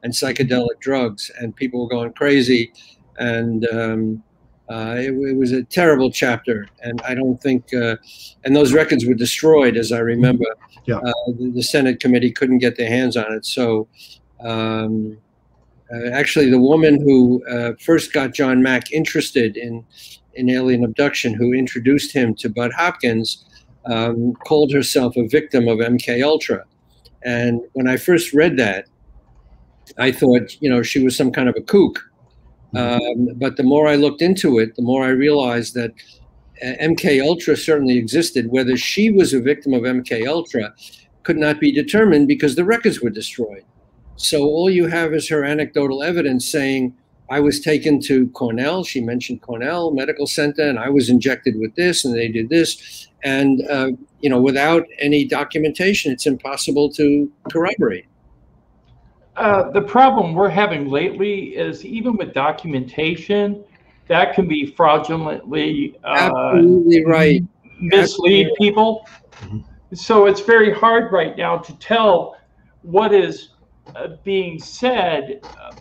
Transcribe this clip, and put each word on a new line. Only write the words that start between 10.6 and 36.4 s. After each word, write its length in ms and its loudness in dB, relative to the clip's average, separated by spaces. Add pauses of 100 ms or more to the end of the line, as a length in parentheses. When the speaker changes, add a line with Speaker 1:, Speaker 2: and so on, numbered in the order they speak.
Speaker 2:
Yeah. 120 -4
Speaker 1:
Uh, 140 -4 (260)
the, 160 -6
the 80 -4
Senate 380 0
committee 320 2
couldn't 260 0
get 180 2
their 140 -4
hands 260 0
on 160 -2
it. 140 -8
So, 420 -2 (520)
um, 800 -4 (760)
uh, 160 -8
actually, 400 2
the 100 6
woman 400 6
who, 460 4
uh, 340 -4
first 320 0
got 220 -2
John 300 2
Mack 280 0
interested 640 -2
in, 300 -10 (480)
in 160 -2
alien 340 0
abduction, 520 -2
who 180 0
introduced 580 0
him 240 0
to 140 -6
Bud 240 -4
Hopkins, 720 -2 (400)
um, 480 -2 (140)
called 260 2
herself 420 0
a 120 0
victim 400 0
of 120 2
M 200 0
K 240 -2
Ultra. 420 -2 (580)
And 380 -2 (120)
when 140 -2
I 100 2
first 360 0
read 240 4
that, 280 -2 (1120)
I 120 2
thought, 480 2
you 120 0
know, 100 2
she 220 -2
was 120 0
some 160 0
kind 160 0
of 80 0
a 60 -6
kook. 420 2 (720)
Speaker 2:
Mm-hmm. 580 -2
Speaker 1:
Um, 40 -14
but 200 -4
the 80 -2
more 240 4
I 80 4
looked 260 0
into 360 2
it, 180 0
the 60 -8
more 240 0
I 40 0
realized 680 0
that, 160 -6 (720)